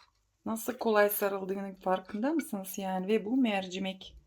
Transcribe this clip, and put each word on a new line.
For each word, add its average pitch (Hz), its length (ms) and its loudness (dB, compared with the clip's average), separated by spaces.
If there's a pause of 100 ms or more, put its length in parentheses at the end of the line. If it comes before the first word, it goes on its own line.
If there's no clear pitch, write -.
(460)
Nasıl 226 320 -6
kolay 208 320 6
sarıldığının 196 680 -2
farkında 208 580 0
mısınız 202 440 -4
yani? 190 300 -2
Ve 208 180 2
bu 233 120 0
mercimek. 190 760 -2 (120)